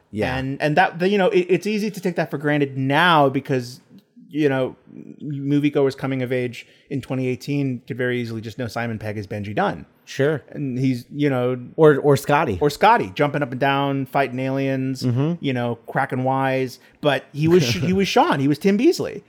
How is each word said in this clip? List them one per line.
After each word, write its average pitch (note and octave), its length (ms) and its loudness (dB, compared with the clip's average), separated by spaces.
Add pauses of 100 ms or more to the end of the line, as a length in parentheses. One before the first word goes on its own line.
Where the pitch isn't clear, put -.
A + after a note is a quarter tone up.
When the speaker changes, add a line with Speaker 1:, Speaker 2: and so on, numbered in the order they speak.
(100)
Speaker 1:
Yeah. G#2 260 -2
Speaker 2:
And, C3+ 240 -6
and D3+ 160 0
that, F3+ 220 0
the, F3+ 100 0
you G#3 80 2
know, F#3 120 4
it, F3+ 200 2
it's F3+ 180 0
easy G#3+ 240 -2
to F3+ 100 -10
take F3 160 -4
that E3 140 -2
for D#3+ 60 -6
granted C#3+ 400 0
now C#3+ 540 4
because, C3 500 -4 (480)
you D3 200 0
know, C3 280 -2 (180)
m-, - 280 -18
moviegoers C#3+ 760 0
coming C3+ 260 -4
of B2 100 -4
age B2 340 -4 (240)
in C#3 100 -4
twenty C3 280 -4
eighteen C3+ 580 -2
could B2 100 -8
very B2 240 -2
easily A2+ 200 -6
just A2 180 -10
know B2 80 -4
Simon A#2 320 -6
Pegg G#2+ 180 -8
is G#2 100 -8
Benji G#2 280 -8
Dunn. D3 320 -4 (180)
Speaker 1:
Sure. C#3+ 460 -2
Speaker 2:
And C3+ 280 -6
he's, C3 320 -2
you C#3+ 200 0
know, B2+ 260 0 (200)
Speaker 1:
Or, D3+ 220 8
or C#3 180 4
Scotty. C#3+ 440 0
Speaker 2:
Or D3 80 2
Scotty, G3 460 4
jumping D3 280 0
up B2+ 100 -4
and B2+ 80 -8
down, C#3 460 0
fighting C3 340 -2
aliens, C3+ 640 -2
Speaker 1:
Mm-hmm. C#3 380 0
Speaker 2:
you C#3 100 -2
know, A#2+ 240 -2 (100)
cracking C3+ 380 -2
wise. C3 560 -2 (200)
But C3+ 320 0
he D3 160 0
was, F3 140 6
Speaker 1:
<laughs> A#2+ 80 0
Speaker 2:
he B2 220 0
was F#3+ 160 2
Sean. A#3+ 320 2
He C3+ 80 2
was D3+ 100 2
Tim G3+ 180 2
Beasley. A3 520 0